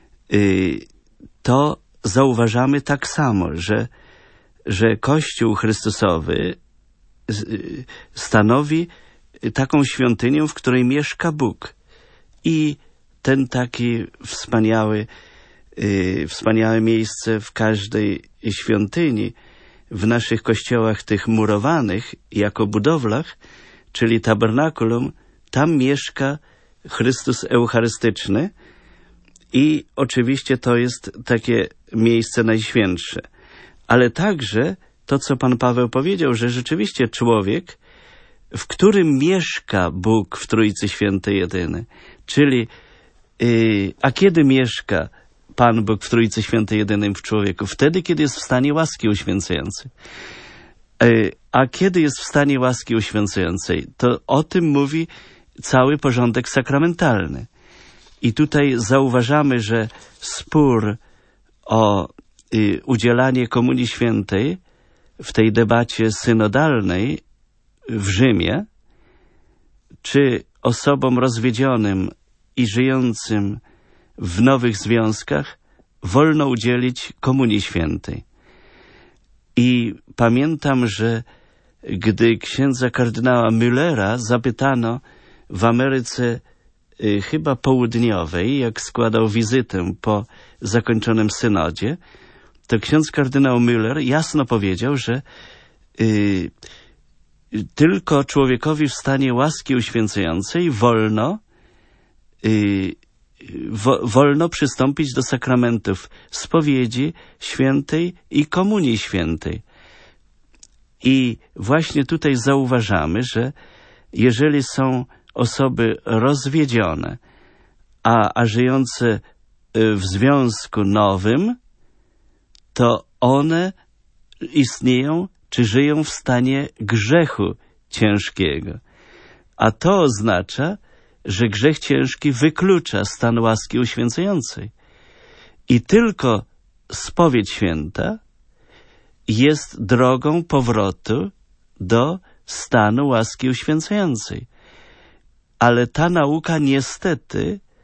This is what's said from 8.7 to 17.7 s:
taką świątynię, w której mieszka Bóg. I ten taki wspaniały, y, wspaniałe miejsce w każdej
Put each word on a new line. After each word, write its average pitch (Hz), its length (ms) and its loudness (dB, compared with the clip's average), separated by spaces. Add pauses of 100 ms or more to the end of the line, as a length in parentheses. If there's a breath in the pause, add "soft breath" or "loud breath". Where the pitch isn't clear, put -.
taką 139 300 2
świątynię, 127 640 0
w 151 60 -10
której 127 300 0
mieszka 147 480 -2
Bóg. 139 420 -4 (720 soft breath)
I 156 320 0 (460)
ten 135 260 0
taki 120 560 -4 (220)
wspaniały, 110 800 0 (720 soft breath)
y, 92 500 -2
wspaniałe 113 520 0
miejsce 110 600 -2
w - 120 -18
każdej 107 680 -2 (280)